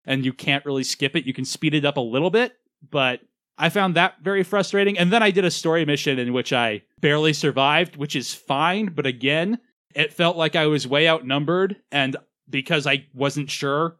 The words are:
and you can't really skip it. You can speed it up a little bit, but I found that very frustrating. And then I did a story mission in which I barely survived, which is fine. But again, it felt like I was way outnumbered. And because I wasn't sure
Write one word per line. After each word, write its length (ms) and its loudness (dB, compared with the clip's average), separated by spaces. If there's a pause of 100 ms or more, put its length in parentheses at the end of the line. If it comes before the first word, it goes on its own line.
and 200 -2
you 80 -2
can't 320 -2
really 180 -4
skip 320 -4
it. 100 -4
You 80 -6
can 120 -8
speed 280 -4
it 120 2
up 120 0
a 40 -2
little 280 0
bit, 240 0 (380)
but 300 -2 (380)
I 100 2
found 260 0
that 260 2
very 220 0
frustrating. 560 0
And 120 2
then 120 4
I 80 4
did 120 2
a 60 2
story 340 0
mission 360 0
in 120 -2
which 220 -2
I 300 0 (180)
barely 320 4
survived, 640 2
which 200 -6
is 200 -4
fine. 580 -2
But 140 -4
again, 500 0 (380)
it 180 -2
felt 240 0
like 180 0
I 120 2
was 180 0
way 240 4
outnumbered. 680 0 (140)
And 260 0 (300)
because 380 -2
I 300 -2
wasn't 340 -4
sure 500 -2